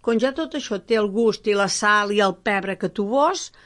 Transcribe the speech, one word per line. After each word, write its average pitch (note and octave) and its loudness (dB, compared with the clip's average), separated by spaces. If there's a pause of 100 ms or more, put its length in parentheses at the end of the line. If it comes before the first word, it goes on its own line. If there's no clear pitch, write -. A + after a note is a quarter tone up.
Quan A#3 2
ja C4 0
tot D#4+ -6
això A3+ -6
té A#3 0
el G#3 0
gust A3 0
i G#3 2
la G3+ 0
sal G#3 2
i G#3 2
el G3 4
pebre F#3+ -4
que F#3 -4
tu G3+ -4
vols, D4 0 (140)